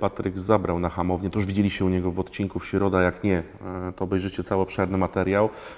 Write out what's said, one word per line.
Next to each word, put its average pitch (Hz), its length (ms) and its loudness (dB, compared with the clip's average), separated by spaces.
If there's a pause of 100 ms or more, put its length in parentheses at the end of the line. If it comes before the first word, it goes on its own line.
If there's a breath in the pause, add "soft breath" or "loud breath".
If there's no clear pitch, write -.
Patryk 98 380 -2
zabrał 95 400 2
na 87 100 0
hamownię. 90 420 -2
To 107 80 -2
już 98 80 2
widzieliście 98 380 2
u 92 40 4
niego 92 220 2
w 90 100 -2
odcinku 95 380 -4
w - 80 -8
Środa, 95 360 2
jak 90 220 2
nie, 95 140 4
e, 90 580 -8
to 95 80 -4
obejrzycie 92 380 -2
cały 95 200 0
obszerny 95 360 0
materiał, 95 500 2 (300 loud breath)